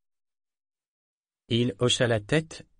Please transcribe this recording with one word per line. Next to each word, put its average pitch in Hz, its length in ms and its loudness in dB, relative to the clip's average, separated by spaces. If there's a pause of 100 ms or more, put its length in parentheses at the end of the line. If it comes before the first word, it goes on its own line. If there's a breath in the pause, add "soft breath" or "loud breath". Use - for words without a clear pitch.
(1500)
Il 123 320 0
hocha 123 280 0
la 113 120 2
tête, 151 480 -4 (120)